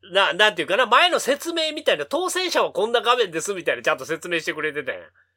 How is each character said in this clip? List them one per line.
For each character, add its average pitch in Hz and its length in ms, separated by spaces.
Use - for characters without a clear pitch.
な-、 185 220
な 208 180
ん - 40
て 170 60
い 147 40
う - 20
か 180 100
な、 247 80
前 277 240
の 311 100
説 285 340
明 311 200
み 311 100
た 233 100
い 165 40
な、 147 100
「当 359 220
選 359 220
者 240 120
は 165 80
こ 185 140
ん 233 60
な 233 100
画 233 140
面 220 160
で 156 100
す」 202 140
み 170 80
た 143 100
い 120 40
な、 120 60
ち - 40
ゃ 156 80
ん - 20
と 131 80
説 160 240
明 170 100
し 160 60
て 175 80
く 151 80
れ 151 120
て 143 100
た 127 80
や 92 80
ん。 - 20